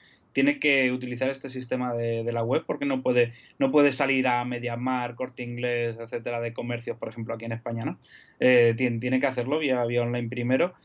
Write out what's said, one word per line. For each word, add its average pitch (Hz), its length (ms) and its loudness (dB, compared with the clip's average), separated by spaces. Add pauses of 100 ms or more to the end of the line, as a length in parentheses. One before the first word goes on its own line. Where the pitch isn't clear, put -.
(320)
Tiene 143 260 2
que 135 320 2
utilizar 127 380 -2
este 135 220 -6
sistema 123 420 -4
de, 117 320 -2
de 117 80 -4
la 117 100 0
web 120 240 0
porque 143 200 -4
no 131 160 -2
puede, 120 300 4 (280)
no 135 100 4
puede 143 220 6
salir 131 340 2
a 123 180 2
MediaMarkt, 120 680 -4
Corte 127 300 -8
Inglés, 120 560 -2
etcétera, 117 400 -4
de 117 140 -4
comercios, 120 420 -6
por 110 140 -8
ejemplo, 117 240 -6
aquí 113 100 -10
en 117 80 -4
España, 113 320 -6
¿no? 165 140 -6 (420)
Eh, 123 360 6
tien-, 117 220 0
tiene 127 220 0
que 139 60 0
hacerlo 131 320 0
vía, 127 260 0
vía 120 180 0
online 120 280 -2
primero 127 420 0 (120)